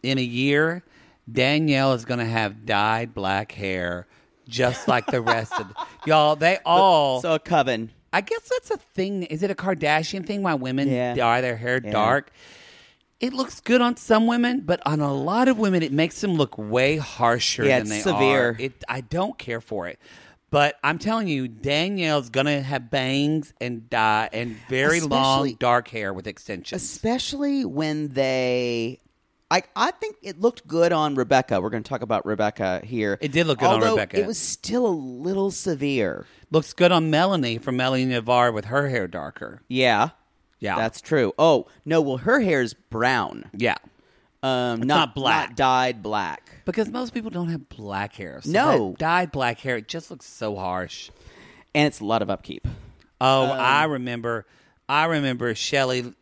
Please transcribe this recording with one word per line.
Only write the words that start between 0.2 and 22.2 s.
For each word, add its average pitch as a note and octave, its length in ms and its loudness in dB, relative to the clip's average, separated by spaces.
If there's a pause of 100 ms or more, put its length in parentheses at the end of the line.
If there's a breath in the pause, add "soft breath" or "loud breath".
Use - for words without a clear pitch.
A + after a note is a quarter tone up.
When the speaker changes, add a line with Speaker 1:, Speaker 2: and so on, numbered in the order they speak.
Speaker 1:
year, C#3+ 600 0 (480 soft breath)
Danielle C3+ 600 2
is A2+ 120 -2
gonna A#2+ 200 -4
have A2 400 -2
dyed A2 500 0
black G2 380 -2
hair, F2+ 540 -6 (420 soft breath)
just B2 400 -2
like B2 180 2
the B2 140 0
rest A2+ 400 -2
of F#3+ 80 -10
the, G2+ 60 -18 (180)
Speaker 2:
<laughs> - 140 -12
Speaker 1:
y'all, D3+ 300 4
they E3+ 280 2
all D#3+ 560 6
Speaker 2:
So E3 140 0
a D#3 40 0
coven. B2 520 0 (220)
Speaker 1:
I F#3+ 100 2
guess A4 280 -6
that's B4+ 200 -4
a G#4 80 -2
thing. F#3+ 460 -6
Is D#3 180 -6
it G3+ 80 -2
a F#3+ 40 -4
Kardashian D#3+ 720 -2
thing G3+ 160 -4
why F3 120 0
women C3 360 -2
Speaker 2:
Yeah. B2 240 0
Speaker 1:
dye A#2+ 280 2
their B2 140 -4
hair B2 280 -2
Speaker 2:
Yeah. G#2+ 60 -8
Speaker 1:
dark? A2+ 400 0 (880 loud breath)
It B3 140 -4
looks C4 280 -6
good B3 200 -4
on A#3+ 160 0
some A3+ 300 2
women, A#3+ 340 0
but E3+ 260 -2
on D3+ 140 0
a C#3+ 120 -2
lot F#3 360 0
of A#3+ 100 2
women, F#3 240 2
it C#3+ 100 -4
makes D#3+ 280 0
them G3 140 0
look D3+ 240 2
way B2+ 400 2
harsher A#2+ 680 0
Speaker 2:
Yeah, C3 140 4
Speaker 1:
than A2+ 140 -2
Speaker 2:
it's G#2 120 -4
Speaker 1:
they F#3+ 60 2
Speaker 2:
severe. C3+ 400 4
Speaker 1:
are. A2+ 80 -6
It, B2+ 300 -8
I B2+ 120 -6
don't F3+ 380 -4
care A#2 240 -8
for F#2 260 -8
it. D2+ 100 -14 (520 loud breath)
But D3 340 4
I'm D#3 140 0
telling A3 280 -2
you, C3+ 220 -2
Danielle's D3 840 -2